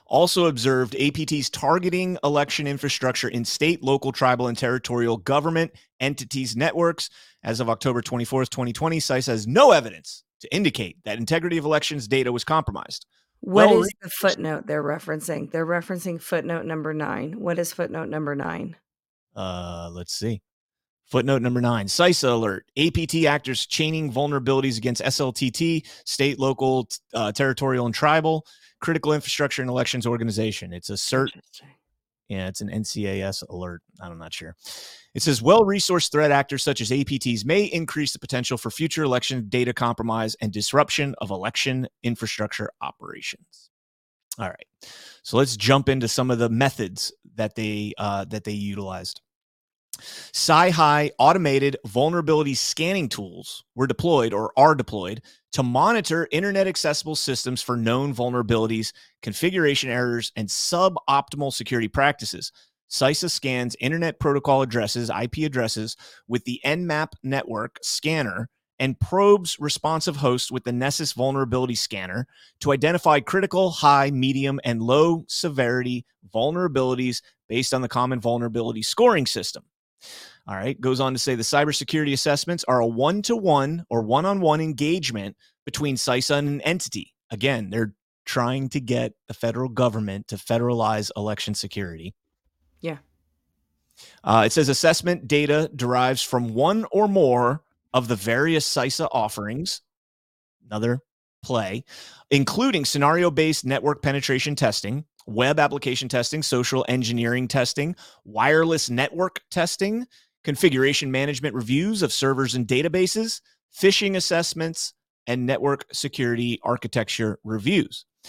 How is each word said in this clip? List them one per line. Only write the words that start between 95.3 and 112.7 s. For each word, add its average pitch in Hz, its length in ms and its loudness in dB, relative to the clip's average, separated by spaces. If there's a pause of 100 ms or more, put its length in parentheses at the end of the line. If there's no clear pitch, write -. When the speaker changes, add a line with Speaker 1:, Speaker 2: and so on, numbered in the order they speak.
Speaker 1:
derives 127 460 2
from 120 320 -2
one 175 400 2
or 208 160 4
more 135 540 4 (320)
of 123 140 2
the 117 80 2
various 135 500 0
sisa 135 440 -2
offerings, 110 720 -4 (840)
another 117 340 0 (420)
play, 113 420 -2 (460)
including 165 540 2
scenario-based 156 800 2
network 139 380 0
penetration 139 520 0
testing, 123 520 -2 (200)
web 127 320 2
application 139 500 0
testing, 131 340 -2
social 131 460 0
engineering 120 600 0
testing, 143 480 0 (280)
wireless 151 640 2
network 165 500 -2 (100)
testing, 202 560 -2 (360)
configuration 139 680 2
management 131 440 -2
reviews 147 480 0
of 156 100 0
servers 135 420 0
and 123 120 -2
databases, 180 720 0 (340)